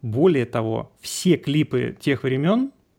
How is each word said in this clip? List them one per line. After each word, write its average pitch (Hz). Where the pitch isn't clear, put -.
Более 131
того, 113
все -
клипы 139
тех 139
времён, 170